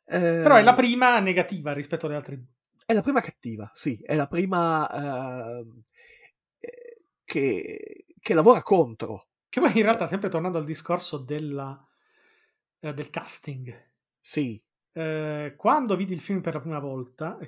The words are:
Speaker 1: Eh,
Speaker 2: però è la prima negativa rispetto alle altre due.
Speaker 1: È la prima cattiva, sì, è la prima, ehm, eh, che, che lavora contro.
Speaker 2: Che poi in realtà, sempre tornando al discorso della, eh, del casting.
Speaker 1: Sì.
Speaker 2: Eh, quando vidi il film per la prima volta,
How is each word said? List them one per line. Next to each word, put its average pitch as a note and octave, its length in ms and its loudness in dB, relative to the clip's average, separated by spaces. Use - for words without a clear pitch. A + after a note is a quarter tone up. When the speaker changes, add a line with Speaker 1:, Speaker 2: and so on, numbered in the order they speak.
Speaker 1:
Eh, E3+ 360 0
Speaker 2:
però C#4 140 10
è G#3+ 80 10
la A#3+ 100 10
prima B3 460 4
negativa F3 540 0
rispetto C#3+ 340 -6
alle D3 80 -4
altre C#3 220 -10
due. B2 100 -18
Speaker 1:
È - 80 2
la G#3 80 2
prima C#4 180 2
cattiva, G#2+ 540 -8
sì, A#2 280 -4
è - 140 -4
la D3 120 0
prima, E3+ 600 0
ehm, A#2 240 -18
eh, - 420 -18
che, - 800 -4
che - 140 -2
lavora F3 280 8
contro. A2+ 680 0
Speaker 2:
Che - 100 -4
poi C4 160 4
in A3 80 4
realtà, G#3+ 240 0
sempre G3+ 220 -4
tornando F3 280 -4
al D#3 60 -4
discorso D#3+ 540 -6
della, C#3 680 -8
eh, D3+ 140 -8
del C#3 160 -10
casting. - 840 -12
Speaker 1:
Sì. B2 420 -6
Speaker 2:
Eh, D3+ 680 -6
quando B3 380 2
vidi F#3 180 -4
il E3 60 -8
film F#3+ 220 -6
per E3 140 -6
la D3+ 60 -6
prima D#3 180 -8
volta, C#3 580 -10